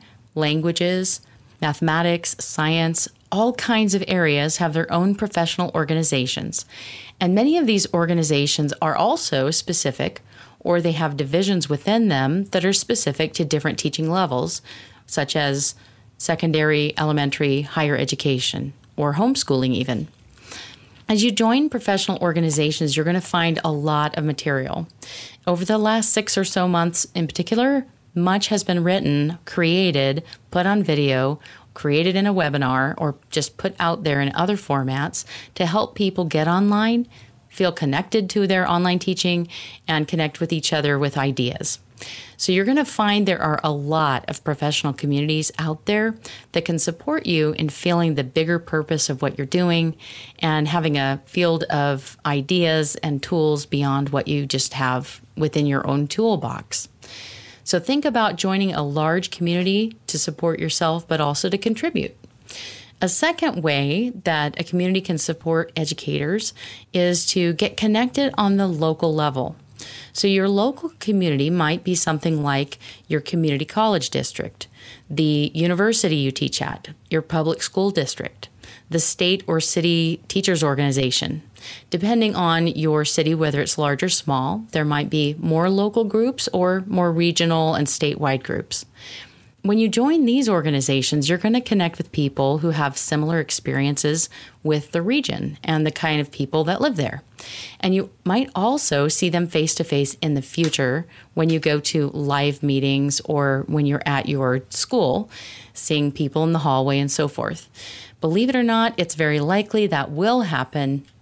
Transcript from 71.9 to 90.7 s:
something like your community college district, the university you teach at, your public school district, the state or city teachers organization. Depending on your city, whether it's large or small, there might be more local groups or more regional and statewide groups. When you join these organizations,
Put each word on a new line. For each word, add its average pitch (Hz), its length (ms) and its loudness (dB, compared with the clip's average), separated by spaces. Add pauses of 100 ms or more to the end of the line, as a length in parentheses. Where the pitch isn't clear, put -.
something 160 480 0
like 143 360 -2 (300)
your 151 120 0
community 151 440 0
college 208 460 0
district, - 580 -6 (400)
the 151 460 0
university 175 640 2
you 135 140 0
teach - 320 -4
at, - 280 -8 (200)
your 160 120 0
public 160 400 -2
school 196 280 0
district, - 580 -6 (400)
the 165 120 0
state 185 460 0
or 165 140 0
city 165 680 0
teachers 190 340 0
organization. 139 800 0 (480)
Depending 214 460 2
on 165 320 2
your 151 360 2
city, 156 300 2
whether 151 260 0
it's - 180 -2
large 143 260 0
or 185 40 0
small, 151 600 0
there 156 140 0
might 147 260 0
be 151 280 0
more 165 300 2
local 208 360 2
groups 226 480 0
or 185 340 0
more 180 240 2
regional 165 640 2
and 143 140 0
statewide 143 560 0
groups. - 400 -6 (800)
When 208 140 2
you 226 100 4
join 285 360 4
these 247 240 2
organizations, 143 800 2